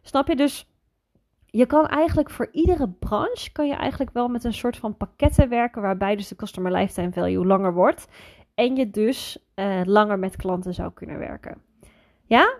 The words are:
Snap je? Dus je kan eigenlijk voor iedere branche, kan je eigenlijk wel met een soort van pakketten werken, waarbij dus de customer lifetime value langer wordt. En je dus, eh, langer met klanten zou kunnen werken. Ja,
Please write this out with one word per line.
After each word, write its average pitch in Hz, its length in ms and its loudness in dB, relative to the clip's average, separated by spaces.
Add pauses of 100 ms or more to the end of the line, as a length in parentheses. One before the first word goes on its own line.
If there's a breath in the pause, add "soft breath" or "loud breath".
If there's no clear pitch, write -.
Snap 277 260 -2
je? 330 80 2
Dus 277 320 0 (840)
je 240 140 4
kan 302 220 4
eigenlijk 302 420 0
voor - 220 -6
iedere 320 380 2
branche, - 600 -4
kan 294 160 -2
je 285 80 -4
eigenlijk - 360 -4
wel 240 160 -2
met 240 160 -4
een 233 100 -2
soort 240 240 -4
van 214 200 -8
pakketten 285 520 2
werken, 233 320 -2
waarbij 196 340 0
dus 208 120 -6
de 190 80 -16
customer 185 360 -6
lifetime 180 400 -2
value 180 340 -2
langer 190 280 2
wordt. 196 340 2 (480 loud breath)
En 254 200 2
je 254 140 0
dus, - 640 -4
eh, 190 300 -2
langer 208 360 4
met 190 160 -4
klanten 180 380 -6
zou 170 200 -8
kunnen - 260 -14
werken. - 420 -14 (640 soft breath)
Ja, 339 340 4